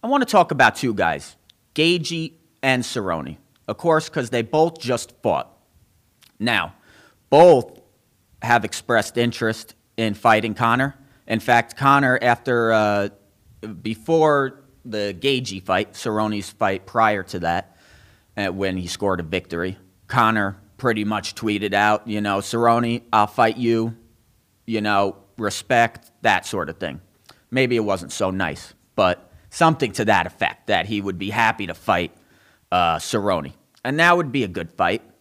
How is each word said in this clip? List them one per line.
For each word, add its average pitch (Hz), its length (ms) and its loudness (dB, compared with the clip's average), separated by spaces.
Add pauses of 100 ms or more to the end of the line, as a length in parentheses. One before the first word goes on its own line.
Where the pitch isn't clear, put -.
I 220 40 -8
wanna 269 180 2
talk 185 260 4
about 131 240 4
two 120 200 -4
guys, 82 400 -4 (400)
Gaethje 165 580 -2 (280)
and 127 220 2
Cerrone. 82 540 -6 (300)
Of 107 100 -6
course, 160 320 0
'cause 123 220 -6
they 123 100 -2
both 160 380 0
just 120 420 -6
fought. 82 340 -2 (840)
Now, 101 340 -2 (560)
both 151 500 8 (640)
have 113 240 2
expressed - 500 -2
interest 117 600 -4 (200)
in 110 200 -2
fighting 110 400 2
Conor. 123 400 0 (320)
In 113 120 -2
fact, 120 380 0
Conor, 139 440 2
after, 117 520 0
uh, 104 360 2 (760)
before 143 760 0 (240)
the 104 340 -4
Gaethje 123 440 -4
fight, 95 300 -2
Cerrone's 107 560 -4
fight 98 360 -4
prior 107 380 0
to 92 160 -10
that, 85 380 -4 (600)
uh, 101 100 -4
when 95 300 -4
he 87 100 -8
scored 95 320 -2
a 87 40 -6
victory, 87 540 -6 (300)
Conor 110 500 0 (200)
pretty 110 280 -2
much 104 300 -6
tweeted 104 380 -4
out, 107 340 2
you 104 140 -6
know, 101 180 -2
"Cerrone, 117 640 0 (100)
I'll 107 140 4
fight 113 300 0
you," 113 380 0 (680)
you 110 160 -4
know, 101 360 0 (200)
"respect," 117 720 -2 (100)
that 98 240 2
sort 85 240 -6
of 82 80 -12
thing. 73 240 -10 (500)
Maybe 123 240 0
it 113 80 0
wasn't 95 280 -4
so 95 200 -4
nice, 90 420 -6 (220)
but 90 360 0 (180)
something 160 440 0
to 110 120 -2
that 98 200 2
effect, - 420 -6
that 90 180 0
he 104 160 -4
would 98 160 -6
be 95 120 -8
happy 110 380 0
to 85 60 -10
fight, 90 420 -2 (560)
uh, 85 240 2
Cerrone. 90 580 -4 (300)
And 139 160 -4
that 175 160 4
would 160 160 -2
be 131 120 -2
a 101 40 -4
good 85 240 -10
fight. 92 300 -2 (200)